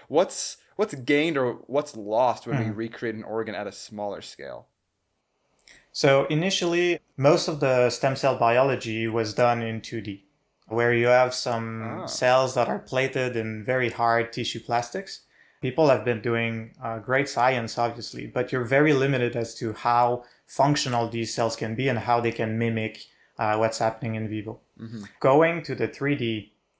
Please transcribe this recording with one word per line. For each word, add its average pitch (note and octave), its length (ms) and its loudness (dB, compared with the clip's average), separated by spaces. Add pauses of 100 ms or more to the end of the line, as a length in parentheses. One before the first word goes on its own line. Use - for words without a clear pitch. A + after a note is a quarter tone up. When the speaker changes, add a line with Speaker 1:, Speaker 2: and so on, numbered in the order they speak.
Speaker 1:
What's, - 480 0 (200)
what's G#3 180 -2
gained D3 420 2
or B2+ 180 0 (120)
what's C#3 300 -4
lost A2 500 0
when C3 120 -2
we A2+ 80 0
Speaker 2:
Mm. G#2+ 100 -4
Speaker 1:
recreate A2+ 380 -6
an A2 100 -10
organ G#2+ 300 -4
at G2+ 120 -6
a F#2+ 60 -10
smaller G#2 500 -10
scale? C2 460 -14 (1200)
Speaker 2:
So C#3 340 4
initially, E3+ 760 0 (160)
most D3+ 320 4
of D3+ 120 -4
the B2+ 300 4
stem C3+ 260 -2
cell C3 220 2
biology A#2 720 2
was A2 260 -2
done A#2+ 280 2
in A2+ 180 -6
two A2+ 200 -10
D, G2 240 -10 (440)
where A#2+ 260 2
you A#2 140 4
have B2+ 260 6
some A2+ 480 -4 (200)
Speaker 1:
Ah. D#3 40 -10
Speaker 2:
cells B2+ 480 2
that A#2+ 140 2
are G#2 100 -2
plated B2+ 580 -2
in A2 280 -6
very B2+ 260 0
hard A#2 420 2
tissue A#2 280 -6
plastics. B2 600 -4 (400)
People C#3 280 2
have A2+ 160 4
been A#2 180 -2
doing, A#2 500 -2 (100)
uh, A2+ 180 -6
great C3 280 0
science, A#2+ 480 0
obviously, A#2+ 500 -4
but B2 240 -2
you're B2+ 140 -2
very C#3+ 300 4
limited C3 420 0
as A#2 200 -6
to A2+ 180 -4
how A#2+ 500 2 (220)
functional C3+ 640 0
these A2+ 260 -6
cells A2+ 200 0
can A2+ 200 -6
be C3 140 -2
and A#2+ 100 0
how A#2+ 220 2
they A#2 120 0
can A2+ 260 -4
mimic, A2 460 -2 (340)
uh, G#2+ 180 0
what's A2+ 220 2
happening A2+ 360 -2
in A2 140 -4
vivo. G#2+ 300 -8 (220)
Speaker 1:
Mm-hmm. A2 240 -12 (160)
Speaker 2:
Going D#3+ 440 4
to C3 100 -6
the A2 140 -2
three C#3 280 -2
D A2+ 360 -4 (280)